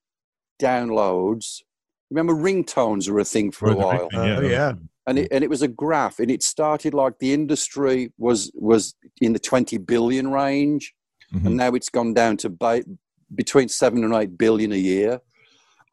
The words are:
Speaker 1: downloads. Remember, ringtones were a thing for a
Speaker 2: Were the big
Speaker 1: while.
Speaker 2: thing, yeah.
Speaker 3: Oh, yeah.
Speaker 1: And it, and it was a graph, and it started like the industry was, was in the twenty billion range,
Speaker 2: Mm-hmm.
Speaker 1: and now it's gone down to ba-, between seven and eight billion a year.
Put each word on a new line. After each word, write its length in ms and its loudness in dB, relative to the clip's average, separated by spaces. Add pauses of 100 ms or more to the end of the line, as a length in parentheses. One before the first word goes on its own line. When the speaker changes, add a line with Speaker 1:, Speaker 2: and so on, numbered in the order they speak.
(580)
Speaker 1:
downloads. 1040 0 (480)
Remember, 240 0
ringtones 760 0
were 100 2
a 40 2
thing 260 -2
for 160 -4
a 80 4
Speaker 2:
Were 0 -
the 60 0 (100)
big 100 0
Speaker 1:
while. 100 -6
Speaker 2:
thing, 140 -4
yeah. 140 0
Speaker 3:
Oh, 20 -2
yeah. 320 0 (340)
Speaker 1:
And 120 0
it, 120 0
and 140 2
it 60 0
was 120 -2
a 60 2
graph, 500 -2
and 120 0
it 120 -2
started 520 0
like 240 0
the 140 0
industry 880 0
was, 360 0
was 400 2 (260)
in 140 4
the 40 -2
twenty 400 0
billion 520 0
range, 640 -2 (400)
Speaker 2:
Mm-hmm. 120 -2
Speaker 1:
and 120 0
now 160 2
it's 160 -4
gone 240 0
down 240 4
to 100 -6
ba-, 360 -2 (500)
between 340 2
seven 340 0
and 120 0
eight 240 -2
billion 340 2
a 60 -2
year. 420 2 (720)